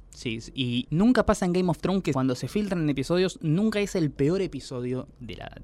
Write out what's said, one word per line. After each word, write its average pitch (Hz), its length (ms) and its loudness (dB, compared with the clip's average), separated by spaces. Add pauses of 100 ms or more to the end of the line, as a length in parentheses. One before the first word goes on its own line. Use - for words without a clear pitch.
(120)
Sí, 113 240 -4
s-, - 180 -10
y 123 360 -2
nunca 220 340 4
pasa 208 220 2
en 175 80 2
Game 185 160 2
of 151 80 0
Thrones 185 240 0
que 175 100 0
cuando 131 220 2
se 127 140 -8
filtran 185 420 0
episodios, 170 500 0
nunca 202 400 2
es 202 140 -2
el 160 160 2
peor 160 320 2
episodio 127 680 -6 (100)
de 107 180 -12
la, - 140 -12 (140)